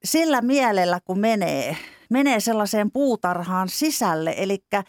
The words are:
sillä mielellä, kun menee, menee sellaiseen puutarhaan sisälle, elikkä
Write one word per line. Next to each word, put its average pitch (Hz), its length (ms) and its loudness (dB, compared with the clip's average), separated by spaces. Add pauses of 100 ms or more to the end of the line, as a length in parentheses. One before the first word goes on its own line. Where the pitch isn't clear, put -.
sillä 302 380 2
mielellä, 214 640 2
kun 185 140 -2
menee, 165 580 0 (320)
menee 254 300 2
sellaiseen 214 520 0
puutarhaan 185 800 0
sisälle, 180 680 0
elikkä 196 520 -2